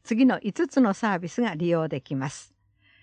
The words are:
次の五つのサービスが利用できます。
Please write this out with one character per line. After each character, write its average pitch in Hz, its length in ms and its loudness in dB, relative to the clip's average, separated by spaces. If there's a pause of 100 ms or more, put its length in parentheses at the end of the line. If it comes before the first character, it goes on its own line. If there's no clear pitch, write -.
次 233 220 2
の 233 160 4
五 277 260 -2
つ 269 140 2
の 214 120 4
サ 208 200 -2
ー 175 60 -2
ビ 175 100 -8
ス - 120 -4
が 214 140 -2
利 170 140 -2
用 165 180 0
で 151 140 -6
き - 140 -8
ま 135 140 -4
す。 - 240 -18 (480)